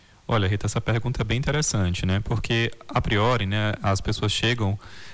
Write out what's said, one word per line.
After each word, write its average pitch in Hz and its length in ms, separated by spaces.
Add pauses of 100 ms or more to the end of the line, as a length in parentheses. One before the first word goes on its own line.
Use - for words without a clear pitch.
(260)
Olha, 110 200
Rita, 101 200
essa 110 160
pergunta 120 400
é - 20
bem 113 140
interessante, 120 680
né? 95 160
Porque, 117 500 (160)
a - 140
priori, 107 460
né, 107 260 (100)
as 98 200
pessoas 104 280
chegam, 110 480 (360)